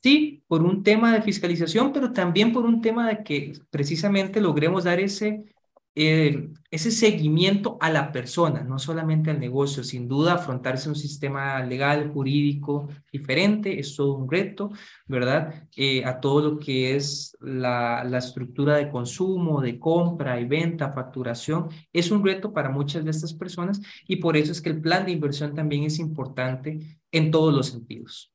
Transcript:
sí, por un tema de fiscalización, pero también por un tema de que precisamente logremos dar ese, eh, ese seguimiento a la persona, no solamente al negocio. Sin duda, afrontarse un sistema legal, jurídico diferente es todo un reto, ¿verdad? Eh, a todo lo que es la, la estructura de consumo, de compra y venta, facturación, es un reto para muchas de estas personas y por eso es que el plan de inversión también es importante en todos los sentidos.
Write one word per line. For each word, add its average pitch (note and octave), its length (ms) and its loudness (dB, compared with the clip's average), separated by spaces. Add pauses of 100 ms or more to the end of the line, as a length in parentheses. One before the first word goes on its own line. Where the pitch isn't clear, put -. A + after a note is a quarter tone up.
sí, D4 460 4
por D#3+ 140 4
un F#3+ 200 2
tema A3+ 300 6
de A3 100 4
fiscalización, F3+ 680 0
pero C4 200 0
también F#3+ 400 4
por A#3+ 120 2
un A3+ 160 4
tema A3+ 280 0
de G#3+ 140 -2
que C#3+ 300 -4 (180)
precisamente F#3+ 720 0
logremos E3+ 420 2
dar F3 160 2
ese, G#3+ 460 -2 (500)
eh, D#3 540 4 (240)
ese E3 180 -2
seguimiento F3+ 880 4
a D#3+ 100 2
la D3 200 0
persona, C#3+ 540 0
no C3 160 -6
solamente D#3 500 0
al D3 80 -2
negocio. C3+ 460 -2
Sin B2 240 -8
duda, D3+ 240 2
afrontarse C3+ 560 -2
un D3 80 -4
sistema C#3 680 -6
legal, C#3+ 500 0
jurídico C#3+ 760 0 (240)
diferente G3 680 0
es C#3+ 160 -8
todo C#3 220 0
un C3 120 -6
reto, G3 420 -2 (360)
¿verdad? C3+ 720 -2
Eh, C3+ 280 0
a B2+ 140 -4
todo C#3+ 220 2
lo D3+ 180 0
que C3 380 0
es - 440 -6
la, B2 640 -2
la B2+ 140 -2
estructura C#3 600 0
de C#3+ 120 -2
consumo, D#3 680 -2
de A#2+ 180 -2
compra D#3+ 640 0
y B2 60 -4
venta, D#3 460 -2
facturación, C3 760 -4 (240)
es F3 180 2
un G#3 140 2
reto F#3+ 280 0
para C3+ 180 -2
muchas C#3+ 340 -2
de D#3+ 60 -2
estas D#3 240 -4
personas F#3 460 -6 (280)
y F#3 80 0
por D#3+ 200 2
eso D3+ 140 2
es D#3 100 -6
que E3 100 -4
el D#3 100 -2
plan F3 240 2
de F#3+ 80 -2
inversión D3 420 -4
también D3 300 -2
es D3+ 160 -2
importante C3+ 1000 -6 (140)
en D#3 180 4
todos D#3 240 4
los C3 140 2
sentidos. - 680 -14